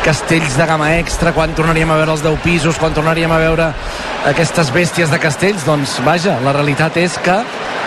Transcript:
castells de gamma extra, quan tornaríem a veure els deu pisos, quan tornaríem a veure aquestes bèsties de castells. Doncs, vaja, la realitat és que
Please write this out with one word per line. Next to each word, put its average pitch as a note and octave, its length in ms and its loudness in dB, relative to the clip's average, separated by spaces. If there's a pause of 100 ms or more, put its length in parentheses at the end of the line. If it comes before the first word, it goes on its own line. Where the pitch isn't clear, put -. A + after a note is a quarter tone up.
castells D#3+ 540 0
de E3 80 2
gamma D#3 320 0
extra, E3+ 340 -2
quan D#3+ 220 0
tornaríem D#3+ 380 0
a D#3 100 4
veure D#3 160 0
els D3 80 -4
deu D#3 160 0
pisos, E3 400 0
quan D#3+ 160 2
tornaríem D#3+ 340 0
a E3 60 2
veure D#3+ 320 2 (560)
aquestes D3+ 480 0
bèsties E3 400 0
de E3 60 0
castells. F3 440 0
Doncs, D3 400 0
vaja, D#3+ 400 2
la C#3 140 2
realitat D3 400 0
és F3 240 0
que F3+ 160 2 (500)